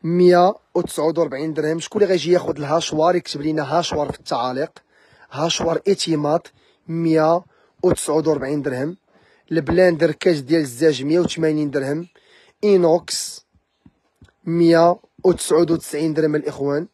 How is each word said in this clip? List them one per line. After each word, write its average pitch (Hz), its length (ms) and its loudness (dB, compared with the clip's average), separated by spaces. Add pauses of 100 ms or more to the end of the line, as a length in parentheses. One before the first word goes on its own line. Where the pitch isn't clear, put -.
مية 180 480 4 (200)
وتسعود 165 440 -2
وربعين 151 360 -4
درهم. 156 260 -2
شكون 208 220 -2
اللي 190 100 2
غيجي 170 200 0
ياخد 160 260 0
الهاشوار 156 580 0
يكتب 160 240 -6
لينا 156 220 -2
هاشوار 147 500 -2
في - 60 -10
التعاليق. 127 600 -6 (520)
هاشوار 165 580 -2
ايتيمات 160 600 -2 (400)
مية 165 560 0 (380)
وتسعود 160 440 0
وربعين 143 360 -2
درهم. 143 340 -6 (560)
البلاندر 165 600 2
كاش 165 260 0
ديال 147 220 0
الزاج 131 420 0
مية 151 160 0
وثمانين 156 520 -2
درهم. 147 380 -4 (560)
اينوكس 175 840 0 (1000)
مية 170 520 4 (280)
وتسعود 165 460 2
وتسعين 160 440 -4
درهم 156 200 0
الاخوان. 143 600 -4